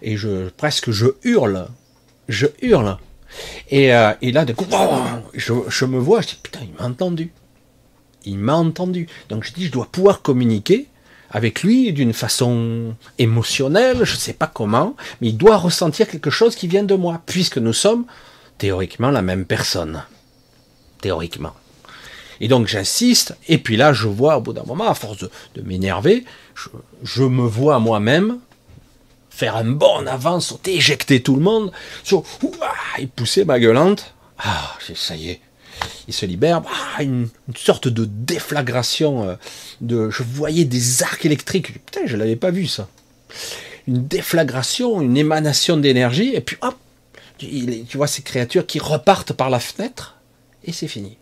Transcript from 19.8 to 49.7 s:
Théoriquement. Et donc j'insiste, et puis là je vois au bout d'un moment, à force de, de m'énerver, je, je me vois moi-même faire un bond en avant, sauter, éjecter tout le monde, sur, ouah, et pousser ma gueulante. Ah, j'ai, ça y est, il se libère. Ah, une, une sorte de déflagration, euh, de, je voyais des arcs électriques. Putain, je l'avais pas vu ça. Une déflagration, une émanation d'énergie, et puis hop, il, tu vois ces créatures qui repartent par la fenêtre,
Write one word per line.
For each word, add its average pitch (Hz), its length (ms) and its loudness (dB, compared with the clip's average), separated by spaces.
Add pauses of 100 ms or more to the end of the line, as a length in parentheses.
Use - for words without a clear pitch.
Théoriquement. 82 520 -6 (880)
Et 110 80 -2
donc 123 180 4
j'insiste, - 720 0 (100)
et 165 100 4
puis 110 200 0
là 143 160 6
je 110 140 0
vois 127 300 4
au 117 40 0
bout 113 120 -8
d'un - 100 -10
moment, 185 260 -4
à 156 40 2
force 104 260 -8
de, 90 120 -12 (240)
de 110 60 -12
m'énerver, 98 640 0 (300)
je, - 120 -14 (360)
je 123 200 -2
me 127 220 2
vois 123 340 2
moi-même 120 600 2 (880)
faire 110 260 -4
un 113 80 -2
bond 147 360 2
en 139 80 -6
avant, 135 340 -2
sauter, - 340 -6
éjecter 139 480 2
tout 135 120 4
le 139 60 2
monde, 208 300 0 (320)
sur, 185 200 0 (200)
ouah, - 300 -6 (240)
et 135 100 -6
pousser 127 380 -2
ma 127 160 2
gueulante. 143 520 4 (260)
Ah, 85 360 -6 (100)
j'ai, 85 100 -14
ça - 200 -8
y 80 140 -10
est, 90 120 -10 (680)
il 110 40 -8
se - 120 -4
libère. 139 420 0
Ah, - 360 -6
une, 123 260 -2 (180)
une 123 80 -12
sorte - 320 0
de 113 160 0
déflagration, 123 1200 -2
euh, 92 120 -4 (440)
de, 117 300 0
je 123 140 -6
voyais 151 420 0
des 123 380 0
arcs - 220 -6
électriques. 151 460 -2
Putain, - 340 -10
je 127 120 -4
l'avais 110 180 0
pas 180 160 0
vu 180 160 -2
ça. - 220 -8 (960)
Une 127 180 0
déflagration, 170 960 -2
une 127 160 2
émanation 151 640 2
d'énergie, 139 580 2
et 156 60 -2
puis - 180 -10
hop, 254 160 -4 (640)
il, 120 460 -8
tu 120 100 -14
vois 143 120 0
ces 143 140 -6
créatures 127 440 0
qui - 140 -6
repartent 156 520 2
par 135 180 -2
la 123 120 2
fenêtre, - 560 -10 (480)